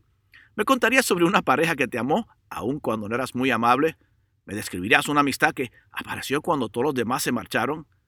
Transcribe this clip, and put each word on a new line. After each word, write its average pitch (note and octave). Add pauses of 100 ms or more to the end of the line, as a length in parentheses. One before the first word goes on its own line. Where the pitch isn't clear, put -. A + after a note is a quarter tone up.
(560)
Me G#3
contarías B3
sobre F3
una E3+
pareja D3
que C3
te B2
amó, D3+ (220)
aun B2
cuando A2
no A2+
eras B2
muy B2+
amable. B2 (480)
Me -
describirías G#2+
una D3
amistad C#3+
que B2+ (220)
apareció -
cuando C#3+
todos A#2+
los -
demás B2
se D3
marcharon. B2 (220)